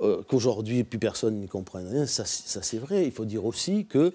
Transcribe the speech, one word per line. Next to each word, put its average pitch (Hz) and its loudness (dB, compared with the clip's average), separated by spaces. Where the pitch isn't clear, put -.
euh, 98 2
qu'aujourd'hui 117 2
plus 113 -6
personne 110 0
n'y 98 -8
comprenne 92 -8
rien, 139 0
ça, 120 -2
c-, - -4
ça - -4
c'est 110 -4
vrai. 170 0
Il 123 -2
faut 110 -4
dire 107 -4
aussi 196 0
que, 160 4